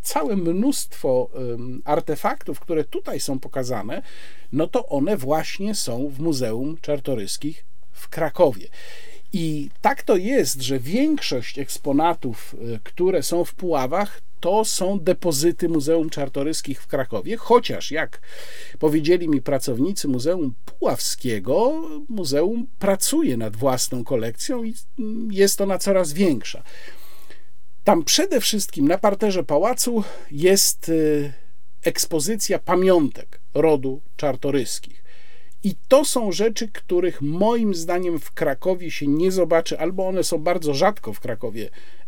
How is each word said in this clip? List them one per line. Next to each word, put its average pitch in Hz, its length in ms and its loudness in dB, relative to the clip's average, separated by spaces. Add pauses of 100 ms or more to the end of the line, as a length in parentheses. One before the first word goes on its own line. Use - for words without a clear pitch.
całe 277 340 0
mnóstwo, 170 1000 2
em, 127 500 -4
artefaktów, 160 760 0
które 156 240 0
tutaj 262 360 -4
są 131 180 -2
pokazane, 127 640 -2 (500)
no 151 140 2
to 240 200 0
one 156 300 0
właśnie 156 580 0
są 135 340 -2
w 139 120 -2
Muzeum 135 600 0
Czartoryskich 139 840 -2 (280)
w - 160 -4
Krakowie. 143 600 2 (640)
I 156 380 0 (100)
tak - 220 2
to 214 140 2
jest, 180 460 2
że 131 160 0
większość 170 800 0
eksponatów, 143 1000 0 (180)
e, 107 80 -2
które 180 400 2
są 170 220 0
w - 100 -4
Puławach, 165 680 0 (200)
to 208 240 2
są 196 340 0
depozyty 170 720 2
Muzeum 160 420 2
Czartoryskich 143 720 -2
w - 40 -4
Krakowie, 135 500 -2
chociaż, 220 540 2
jak 151 300 -2 (580)
powiedzieli 156 500 2
mi 143 140 2
pracownicy 143 640 0
Muzeum 139 460 0 (100)
Puławskiego, 143 1160 0 (260)
muzeum 190 580 0 (120)
pracuje 196 580 2
nad 110 200 -2
własną 127 480 0
kolekcją 135 600 -2
i, 226 100 -2 (240)
mm, 220 340 -4
jest 196 280 4
ona 196 180 0
coraz 185 340 2
większa. 156 500 2 (1200)
Tam - 200 4
przede 320 360 2
wszystkim 170 480 0
na 180 100 2
parterze 196 460 2
pałacu 220 600 0 (260)
jest, 180 580 4
e, 151 440 2 (500)
ekspozycja 170 760 0
pamiątek 180 800 2 (140)
rodu 143 460 2 (160)
Czartoryskich. 139 880 -2 (580)
I 190 120 0 (140)
to 277 160 6
są 220 280 0
rzeczy, 214 360 0
których 175 540 -2
moim 202 520 2
zdaniem 170 460 -2
w - 120 -4
Krakowie 170 580 0
się 147 160 -2
nie 160 260 4
zobaczy, 165 460 2
albo 185 300 -2
one 185 160 0
są 165 140 0
bardzo 156 360 0
rzadko 175 380 0
w - 80 -6
Krakowie 110 500 -4 (380)